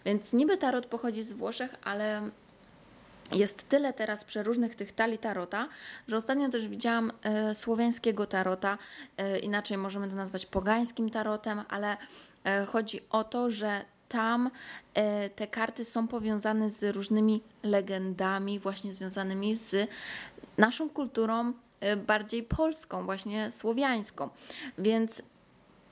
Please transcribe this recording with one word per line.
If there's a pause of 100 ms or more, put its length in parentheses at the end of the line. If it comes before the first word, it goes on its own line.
więc
niby
tarot
pochodzi
z
Włoszech, (100)
ale (1000)
jest
tyle
teraz
przeróżnych
tych
talii
tarota, (400)
że
ostatnio
też
widziałam, (100)
e,
słowiańskiego
tarota, (380)
e,
inaczej
możemy
to
nazwać
pogańskim
tarotem,
ale, (480)
e,
chodzi (100)
o
to,
że (240)
tam, (440)
e,
te
karty
są
powiązane
z
różnymi (200)
legendami,
właśnie
związanymi
z (720)
naszą
kulturą, (280)
e,
bardziej
polską,
właśnie
słowiańską. (500)
Więc (680)